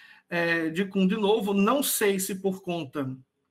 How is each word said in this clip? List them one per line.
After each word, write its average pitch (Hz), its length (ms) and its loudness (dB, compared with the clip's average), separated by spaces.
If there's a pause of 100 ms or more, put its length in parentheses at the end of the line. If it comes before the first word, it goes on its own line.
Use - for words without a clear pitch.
(300)
é, 170 400 0
de 175 160 -2
Kuhn. 190 220 2
De 208 80 2
novo, 208 380 2
não 226 300 4
sei 196 360 0
se 190 160 -4
por 190 280 -4
conta 143 520 -6 (360)